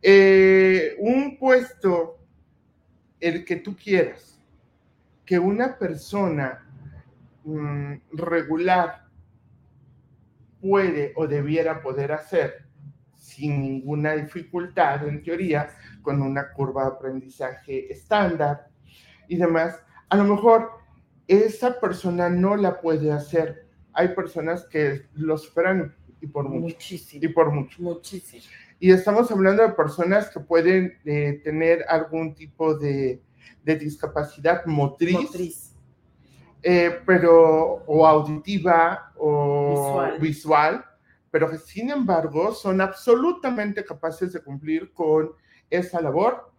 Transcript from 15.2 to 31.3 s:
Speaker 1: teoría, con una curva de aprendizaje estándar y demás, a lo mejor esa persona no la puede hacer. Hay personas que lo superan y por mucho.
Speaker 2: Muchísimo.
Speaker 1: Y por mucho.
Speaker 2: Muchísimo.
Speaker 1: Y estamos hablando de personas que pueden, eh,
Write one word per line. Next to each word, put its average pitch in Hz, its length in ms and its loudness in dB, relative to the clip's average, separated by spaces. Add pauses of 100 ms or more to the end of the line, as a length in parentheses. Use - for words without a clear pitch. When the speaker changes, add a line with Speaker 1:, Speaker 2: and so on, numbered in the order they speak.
Speaker 1:
teoría, 165 460 -4 (340)
con 143 200 -2
una 139 300 -4
curva 135 320 -4
de 135 60 0
aprendizaje 131 1000 -10
estándar 170 760 -2 (600)
y 175 80 -6
demás, 165 400 0 (320)
a 190 80 2
lo 202 80 4
mejor 226 460 4 (560)
esa 220 540 2
persona 175 500 -2
no 185 260 0
la 196 240 -2
puede 151 320 -2
hacer. 160 540 -4 (260)
Hay 180 220 0
personas 175 560 -6
que 143 440 -2
lo 156 220 -4
superan 170 600 -2 (240)
y 151 80 -16
por 143 200 -6
mucho. 165 120 -6 (140)
Speaker 2:
Muchísimo. 156 500 -14
Speaker 1:
Y 165 40 -2
por 160 220 2
mucho. 147 320 -6
Speaker 2:
Muchísimo. 175 640 -14 (340)
Speaker 1:
Y 185 140 4
estamos 214 380 2
hablando 196 320 4
de 220 100 4
personas 175 580 0
que 165 100 -12
pueden, 175 640 2
eh, 147 380 -4